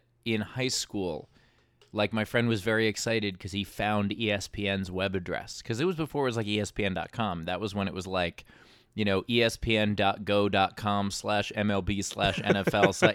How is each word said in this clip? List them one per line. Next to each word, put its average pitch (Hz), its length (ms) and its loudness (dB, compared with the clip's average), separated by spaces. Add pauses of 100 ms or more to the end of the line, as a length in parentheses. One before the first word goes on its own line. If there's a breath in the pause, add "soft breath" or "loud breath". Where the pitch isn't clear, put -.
(240)
in 113 160 0
high 123 300 -4
school, 90 600 -4 (640 soft breath)
like, 107 220 0
my 110 100 2
friend 117 240 2
was 113 140 0
very 110 260 4
excited 104 500 -2
'cause 92 140 -12
he 98 140 -2
found 104 520 0
E 110 140 2
S 101 160 0
P 101 180 -6
N's 95 240 0
web 92 240 0
address. 87 480 -4
'Cause 117 200 -4
it 156 40 2
was 185 120 0
before 147 260 -2
it 131 60 2
was, 113 80 -2
like, 110 100 -2
E 104 100 0
S 104 140 -2
P 107 140 -2
N 92 80 0
dot 85 180 -6
com. 92 320 -4
That 90 160 -4
was 98 160 -4
when 98 140 -2
it - 40 -6
was, 92 140 -6
like, 90 380 -2 (480 loud breath)
you 107 100 -2
know, 95 260 2
E 117 140 4
S 113 140 0
P 117 180 0
N 107 200 2
dot 98 280 0
go 101 240 4
dot 95 300 2
com 101 340 0
slash 104 420 -2
M 104 160 0
L 101 120 2
B 98 200 -2
slash 98 440 -2
N 101 100 2
F 98 180 0
L. 101 200 4
So - 220 4